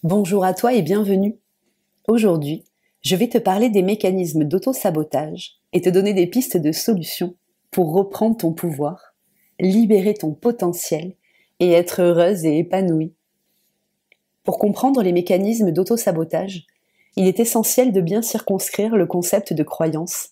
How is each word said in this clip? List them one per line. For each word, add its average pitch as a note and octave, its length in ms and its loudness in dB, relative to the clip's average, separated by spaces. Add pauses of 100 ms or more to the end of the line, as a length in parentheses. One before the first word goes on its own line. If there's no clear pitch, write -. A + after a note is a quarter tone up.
Bonjour F#3 420 0
à F#3 100 0
toi A#3+ 200 0
et G#3+ 80 4
bienvenue. G3 540 0 (680)
Aujourd'hui, E3+ 580 0 (380)
je F#3 140 0
vais A3+ 120 2
te A#3+ 100 0
parler G3+ 300 2
des G3+ 140 4
mécanismes F#3 600 0
d'auto-sabotage D#3 1120 -4 (160)
et F3 80 2
te F3 80 0
donner G3 260 2
des F3+ 120 2
pistes A#3+ 300 -2
de D#3 160 0
solutions F3 640 -4 (360)
pour E3 220 0
reprendre G3+ 440 0
ton E3+ 160 -2
pouvoir, D#3+ 640 -6 (460)
libérer G3+ 540 2
ton D#3 180 -6
potentiel F3 840 -4 (460)
et F3 120 4
être F3 300 2
heureuse F3 420 2
et D3+ 140 2
épanouie. E3 540 -2 (1300)
Pour - 140 -4
comprendre B3+ 440 2
les F3+ 100 2
mécanismes G3 600 2
d'auto-sabotage, F3+ 920 -2 (500)
il F#3+ 100 2
est F#3 140 2
essentiel A#3 520 2
de F#3+ 80 2
bien F#3 220 0
circonscrire G#3 760 -4
le F3 100 2
concept F3+ 460 -2
de D#3 100 -2
croyance. D#3+ 680 -6